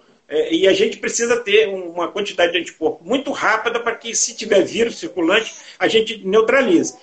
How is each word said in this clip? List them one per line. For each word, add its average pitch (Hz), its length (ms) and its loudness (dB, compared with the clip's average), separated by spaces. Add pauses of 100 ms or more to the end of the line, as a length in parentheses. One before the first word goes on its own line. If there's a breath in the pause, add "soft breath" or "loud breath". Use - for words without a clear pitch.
(280 soft breath)
é, 156 260 -2
e 180 140 4
a 190 60 6
gente 226 240 2
precisa 233 400 -2
ter 214 320 2
uma 175 400 -6
quantidade 180 420 -2
de 175 80 0
anticorpo - 440 -4
muito 262 280 -4
rápida 220 480 -2
para 233 160 -4
que, 226 180 -12
se - 220 -4
tiver 214 260 2
vírus 233 380 -2
circulante, 180 560 -2 (240 loud breath)
a 185 80 0
gente 214 400 0
neutralize. 220 760 2